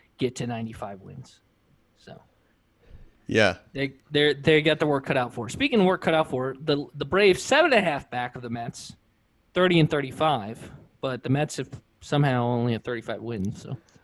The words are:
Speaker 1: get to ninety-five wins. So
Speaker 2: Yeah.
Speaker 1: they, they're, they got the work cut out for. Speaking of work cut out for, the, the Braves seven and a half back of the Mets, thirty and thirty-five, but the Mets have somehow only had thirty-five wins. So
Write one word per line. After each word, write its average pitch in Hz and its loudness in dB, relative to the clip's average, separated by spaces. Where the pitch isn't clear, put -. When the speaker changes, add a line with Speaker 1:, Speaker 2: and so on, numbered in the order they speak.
Speaker 1:
get 123 -4
to 123 -6
ninety-five 113 -10
wins. 95 -20
So - -20
Speaker 2:
Yeah. 104 4
Speaker 1:
they, 139 -4
they're, 147 4
they 151 4
got 156 2
the 156 0
work 139 0
cut 139 0
out 123 -2
for. 113 -8
Speaking 269 0
of 180 6
work 180 0
cut 165 2
out 160 2
for, 131 -4
the, 147 0
the 147 -6
Braves 185 4
seven 294 4
and 202 4
a 170 0
half 139 -6
back 123 -6
of 123 -14
the 120 -10
Mets, 117 -10
thirty 180 4
and 151 4
thirty-five, 135 -2
but 131 -6
the 156 -2
Mets 143 -2
have 131 -8
somehow 127 2
only 120 0
had 107 -6
thirty-five 110 -8
wins. 110 -6
So - -12